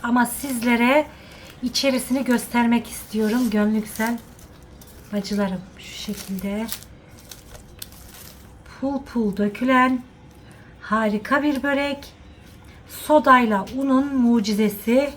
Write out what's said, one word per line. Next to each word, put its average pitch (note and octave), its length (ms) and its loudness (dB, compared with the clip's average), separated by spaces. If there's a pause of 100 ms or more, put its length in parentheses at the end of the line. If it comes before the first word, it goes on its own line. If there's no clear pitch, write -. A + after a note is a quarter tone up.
ama A#3+ 220 2
sizlere B3 800 0 (580)
içerisini B3+ 600 0
göstermek A#3 640 2
istiyorum. A3 640 -2
Gönlü G#3+ 300 2
güzel A3+ 380 -4 (960)
bacılarım, G3 480 -4 (160)
şu - 160 -18
şekilde G3 760 -8 (2000)
pul C4+ 240 -4
pul G#3+ 340 -2
dökülen B3+ 680 2 (800)
harika A3 600 0
bir C#4+ 200 0
börek. C#4 500 -2 (760)
Sodayla B3 800 4 (120)
unun C#4 380 2
mucizesi. A#3 1000 2